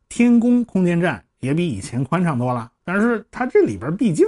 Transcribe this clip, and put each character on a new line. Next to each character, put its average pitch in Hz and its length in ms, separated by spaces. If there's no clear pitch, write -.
天 240 280
宫 247 280
空 185 200
间 175 140
站 156 240
也 131 140
比 175 160
以 104 100
前 120 240
宽 165 180
敞 165 160
多 120 160
了， 117 160
但 185 160
是 233 320
它 - 140
这 403 160
里 113 160
边 147 180
毕 208 180
竟 339 140